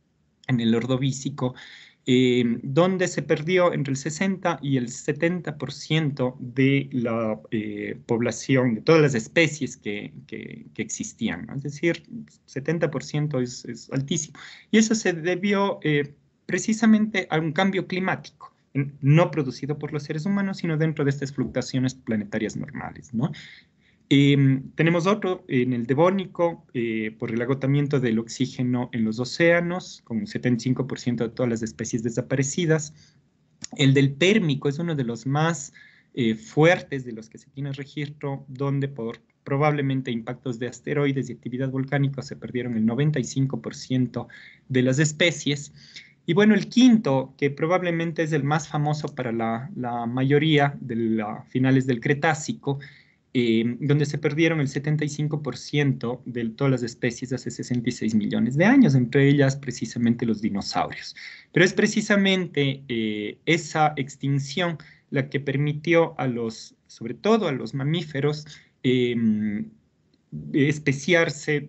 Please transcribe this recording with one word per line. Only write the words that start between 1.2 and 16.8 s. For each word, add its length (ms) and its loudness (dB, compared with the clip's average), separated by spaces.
eh, 520 4
donde 440 2
se 140 -4
perdió 540 2
entre 160 -2
el 80 -2
sesenta 640 -4
y 160 0
el 100 -4
setenta 720 -4
por 140 -8
ciento 680 -2
de 500 2
la, 480 -2
eh, 560 -6
población, 720 0
de 40 -4
todas 220 6
las 120 4
especies 640 0
que, 380 -10
que, 460 -14
que 80 -10
existían, 640 -6
¿no? 100 -10
Es 100 -8
decir, 400 -2
setenta 440 -2
por 140 -6
ciento 360 -2
es, 260 -6
es 260 -14
altísimo. 460 -4
Y 80 6
eso 160 4
se 180 0
debió, 720 0
eh, 320 0
precisamente 800 2